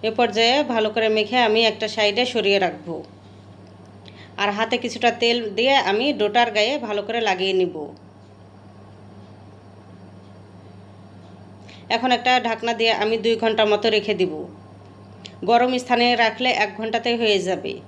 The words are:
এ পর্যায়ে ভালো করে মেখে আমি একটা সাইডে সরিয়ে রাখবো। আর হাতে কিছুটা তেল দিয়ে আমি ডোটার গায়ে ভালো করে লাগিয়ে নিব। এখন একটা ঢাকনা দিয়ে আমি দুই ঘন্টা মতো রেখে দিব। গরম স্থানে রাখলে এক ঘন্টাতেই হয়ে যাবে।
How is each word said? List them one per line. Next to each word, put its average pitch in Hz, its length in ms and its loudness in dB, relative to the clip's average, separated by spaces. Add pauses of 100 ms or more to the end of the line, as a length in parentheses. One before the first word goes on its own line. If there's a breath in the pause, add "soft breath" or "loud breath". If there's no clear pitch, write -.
এ - 100 -2
পর্যায়ে 233 360 2 (180)
ভালো 220 220 0
করে 220 120 2 (100)
মেখে 214 200 0 (100)
আমি 220 140 4 (100)
একটা 220 240 -4
সাইডে 208 280 2 (100)
সরিয়ে 202 320 2
রাখবো। 170 300 -8 (1500 loud breath)
আর 202 160 0
হাতে 220 260 0
কিছুটা 233 260 0 (120)
তেল 233 160 2 (200)
দিয়ে 247 160 2 (180)
আমি 220 140 0 (140)
ডোটার 233 360 2
গায়ে 214 180 2 (140)
ভালো 208 200 -4
করে 226 200 -4
লাগিয়ে 190 260 -2
নিব। 180 220 0 (4000 loud breath)
এখন 240 220 -2
একটা 247 140 0 (160)
ঢাকনা 226 320 -2
দিয়ে 226 120 2 (120)
আমি 220 200 0
দুই 226 180 2
ঘন্টা 220 300 2
মতো 208 240 2
রেখে 208 260 0
দিব। 160 120 0 (1160 loud breath)
গরম 240 220 4 (120)
স্থানে 240 220 2 (180)
রাখলে 226 260 0 (140)
এক 208 60 -2 (100)
ঘন্টাতেই 226 420 -2
হয়ে 214 260 4
যাবে। 185 260 -4 (140)